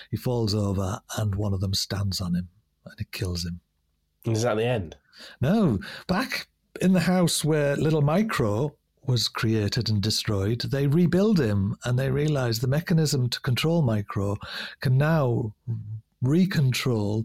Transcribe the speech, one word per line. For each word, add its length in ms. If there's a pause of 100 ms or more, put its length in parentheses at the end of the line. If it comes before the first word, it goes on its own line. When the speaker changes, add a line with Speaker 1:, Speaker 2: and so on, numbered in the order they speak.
(120)
Speaker 1:
He 60
falls 360
over, 460 (180)
and 180
one 180
of 60
them 140
stands 480
on 140
him, 140 (360)
and 140
it 120
kills 320
him. 180 (640)
Speaker 2:
Is 180
that 120
the 100
end? 300 (460)
Speaker 1:
No. 380 (280)
Back 400 (320)
in 140
the 60
house 440
where 320
little 280
Micro 720 (320)
was 200
created 600
and 100
destroyed, 640
they 240
rebuild 540
him, 360 (100)
and 120
they 140
realise 480
the 80
mechanism 640
to 120
control 400
Micro 560 (420)
can 160
now 600 (680)
recontrol 1000